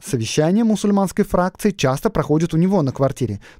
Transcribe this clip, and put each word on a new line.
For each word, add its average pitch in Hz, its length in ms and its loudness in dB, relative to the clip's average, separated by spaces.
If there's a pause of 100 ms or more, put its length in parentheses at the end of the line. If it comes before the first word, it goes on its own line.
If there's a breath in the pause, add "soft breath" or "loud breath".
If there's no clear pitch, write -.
совещания 156 600 0
мусульманской 208 580 0
фракции 185 480 0
часто - 380 -2
проходят 160 440 0
у 160 40 0
него 185 240 2
на 131 100 0
квартире, 120 480 -4 (200 loud breath)